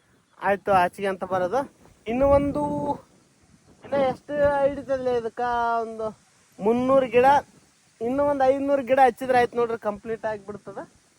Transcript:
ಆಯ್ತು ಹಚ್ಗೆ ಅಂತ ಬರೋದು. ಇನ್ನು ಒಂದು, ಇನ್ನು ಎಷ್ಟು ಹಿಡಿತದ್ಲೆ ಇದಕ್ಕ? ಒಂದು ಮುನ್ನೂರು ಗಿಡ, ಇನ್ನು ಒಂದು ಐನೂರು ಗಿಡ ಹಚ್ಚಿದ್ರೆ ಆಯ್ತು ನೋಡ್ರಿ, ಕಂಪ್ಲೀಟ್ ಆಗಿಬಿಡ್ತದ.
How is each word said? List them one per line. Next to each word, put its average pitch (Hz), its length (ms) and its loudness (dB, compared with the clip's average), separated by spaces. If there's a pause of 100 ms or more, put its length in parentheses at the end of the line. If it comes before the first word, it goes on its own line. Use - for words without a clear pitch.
(420)
ಆಯ್ತು 196 300 0
ಹಚ್ಗೆ 190 360 2
ಅಂತ 190 160 -6
ಬರೋದು. 185 380 -2 (460)
ಇನ್ನು 254 200 2
ಒಂದು, 285 360 2 (1200)
ಇನ್ನು 269 140 -4 (120)
ಎಷ್ಟು - 240 -8 (360)
ಹಿಡಿತದ್ಲೆ 254 480 -4
ಇದಕ್ಕ? 226 240 -6 (400)
ಒಂದು 220 360 -8 (420)
ಮುನ್ನೂರು 254 480 2
ಗಿಡ, 240 180 4 (760)
ಇನ್ನು 262 240 -2
ಒಂದು 277 180 0
ಐನೂರು 277 400 0
ಗಿಡ 262 220 2
ಹಚ್ಚಿದ್ರೆ 254 320 2
ಆಯ್ತು 240 200 0
ನೋಡ್ರಿ, 233 200 -2
ಕಂಪ್ಲೀಟ್ 220 480 -8
ಆಗಿಬಿಡ್ತದ. 202 520 -12 (400)